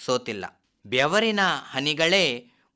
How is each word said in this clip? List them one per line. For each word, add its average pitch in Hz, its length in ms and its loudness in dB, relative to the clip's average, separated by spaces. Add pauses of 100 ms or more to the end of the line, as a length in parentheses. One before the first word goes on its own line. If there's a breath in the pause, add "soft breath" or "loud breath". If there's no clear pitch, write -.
ಸೋತಿಲ್ಲ. 120 580 -4 (220)
ಬೆವರಿನ 180 540 2 (300)
ಹನಿಗಳೇ 151 840 0 (240 soft breath)